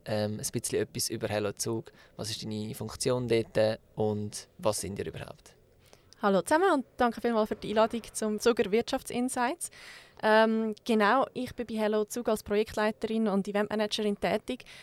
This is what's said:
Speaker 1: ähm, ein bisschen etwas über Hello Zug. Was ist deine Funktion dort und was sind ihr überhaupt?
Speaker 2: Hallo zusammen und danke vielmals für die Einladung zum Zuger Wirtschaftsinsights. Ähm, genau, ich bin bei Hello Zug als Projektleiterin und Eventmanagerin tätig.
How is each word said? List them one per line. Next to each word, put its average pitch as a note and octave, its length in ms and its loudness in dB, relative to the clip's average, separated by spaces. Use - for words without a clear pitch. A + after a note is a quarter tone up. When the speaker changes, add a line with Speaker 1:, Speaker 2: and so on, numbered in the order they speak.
Speaker 1:
ähm, G#2+ 340 -2
ein C3+ 120 -6
bisschen - 300 -2
etwas - 280 -4
über A2+ 180 -4
Hello G#2 240 0
Zug. A2+ 400 -4
Was G#2+ 160 -8
ist G#2+ 120 -8
deine G#2+ 300 -6
Funktion B2 540 -2
dort A2+ 520 2
und G#2+ 540 -2
was - 240 -2
sind G2 160 -8
ihr F#2 80 -6
überhaupt? - 480 -12
Speaker 2:
Hallo G3 180 4
zusammen E4+ 320 4
und C4+ 120 0
danke A#3+ 240 0
vielmals A3+ 280 2
für G#3 60 -6
die - 140 -8
Einladung A3 320 2
zum G#3+ 260 -4
Zuger A#3 320 2
Wirtschaftsinsights. B3 960 -2
Ähm, A3 500 4
genau, A3 500 4
ich B3+ 180 -6
bin A#3 140 -6
bei A3+ 80 -8
Hello G#3+ 300 0
Zug A#3+ 240 -4
als G#3+ 120 2
Projektleiterin G#3+ 840 0
und G3 200 0
Eventmanagerin G#3 720 -2
tätig. G#3+ 440 -2